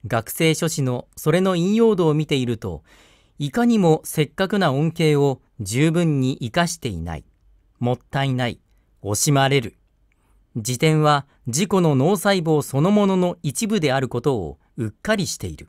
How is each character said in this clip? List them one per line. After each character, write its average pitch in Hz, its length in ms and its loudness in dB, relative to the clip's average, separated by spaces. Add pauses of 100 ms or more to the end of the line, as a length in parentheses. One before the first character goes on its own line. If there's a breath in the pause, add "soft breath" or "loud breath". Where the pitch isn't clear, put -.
学 113 240 -4
生 160 240 0
書 165 140 -2
士 151 140 -4
の 127 240 -4 (100)
そ - 140 -2
れ 175 100 2
の 190 140 2
引 180 200 0
用 220 220 4
度 175 120 2
を 147 60 2
見 156 120 0
て 151 80 0
い 127 120 0
る 120 100 -2
と、 87 260 -8 (560 soft breath)
い 143 120 -4
か 240 140 0
に 233 140 4
も 160 260 4
せ - 180 -2
っ 143 80 -2
か 190 180 -2
く 208 100 -2
な 165 140 2
恩 156 240 0
恵 151 200 2
を 139 240 0 (200)
十 120 300 0
分 160 300 0
に 131 180 0
生 117 120 -8
か 170 160 0
し - 120 -8
て 123 100 -8
い 87 120 -6
な 82 160 -8
い。 - 80 -14 (540)
も 123 160 0
っ - 40 -6 (120)
た 139 140 -2
い 135 80 -2
な 123 160 -2
い。 90 100 -8 (440)
惜 101 140 -4
し 151 160 0
ま 135 160 4
れ 139 120 2
る。 104 160 -12 (800)
辞 120 220 -6
典 156 240 2
は 147 240 2 (200 soft breath)
自 143 200 -2
己 - 60 -10
の 170 220 2
脳 156 220 2
細 202 200 0
胞 156 260 0
そ 135 180 -2
の 180 100 2
も 208 160 4
の 190 100 2
の 180 260 0
一 156 240 -4
部 208 140 0
で 143 120 0
あ 135 80 0
る 131 80 -4
こ 123 120 -4
と 135 160 0
を 78 220 -8 (180)
う 110 120 -4
っ - 20 -6
か - 260 -4
り 208 100 -2
し - 120 -10
て 104 80 -10
い 78 100 -10
る。 - 120 -20